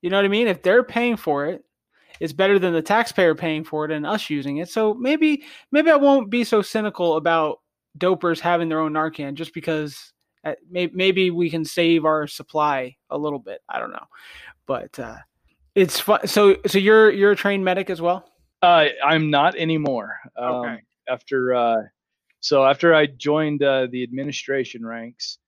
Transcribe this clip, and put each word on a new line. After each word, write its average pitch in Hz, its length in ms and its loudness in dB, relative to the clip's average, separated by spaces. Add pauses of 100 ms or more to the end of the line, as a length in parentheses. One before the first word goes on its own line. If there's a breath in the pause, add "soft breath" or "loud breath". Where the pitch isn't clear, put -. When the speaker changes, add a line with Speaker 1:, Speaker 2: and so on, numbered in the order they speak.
Speaker 1:
You 175 80 -4
know 196 60 0
what 202 80 2
I 196 40 2
mean? 220 200 2
If 180 120 -2
they're 214 220 4
paying 240 340 -2
for 143 300 -2
it, 175 160 -8 (560 soft breath)
it's 160 140 -6
better 190 260 2
than 180 140 0
the 165 100 0
taxpayer 190 540 2
paying 156 260 -6
for 151 220 -6
it 151 80 -6
and 151 120 -6
us 208 260 -6
using 143 260 -4
it. 170 120 -8
So 220 260 0
maybe, 294 500 0 (260 loud breath)
maybe 311 200 2
I 311 60 6
won't 277 340 4
be 240 120 0
so 214 200 2
cynical 202 540 -2
about 160 440 0 (360)
dopers 175 440 0
having 170 280 0
their 160 120 -2
own 156 120 -2
Narcan 156 420 -6
just 156 200 -14
because, 156 580 -8 (320)
uh, 156 100 -6 (140)
may-, 180 240 -4
maybe 185 380 2
we 170 180 -2
can 160 160 -4
save 165 400 2
our 156 220 0
supply 143 680 -4 (140)
a - 60 -6
little 147 220 -4
bit. 101 300 -14
I - 100 -6
don't - 140 -8
know. - 140 -16 (600 loud breath)
But, - 320 -8
uh, 117 200 -14 (580)
it's 185 240 2
fun. - 260 0
So, 202 300 4 (100)
so 190 120 2
you're, 214 320 6
you're 202 220 4
a 196 40 2
trained 196 280 -2
medic 185 240 -2
as 170 140 -6
well? 180 260 -2 (340)
Speaker 2:
Uh, 170 260 6 (160)
I'm 156 260 2
not 147 240 4
anymore. 147 640 -4 (180)
Um, 123 180 -4
Speaker 1:
Okay. 120 260 -8 (280)
Speaker 2:
after, 127 460 -2
uh, 117 280 0 (580)
so 139 220 2
after 143 320 4
I 151 120 4
joined, 147 560 -2
uh, 135 280 2
the 127 120 -6
administration 131 840 -8
ranks 117 640 -14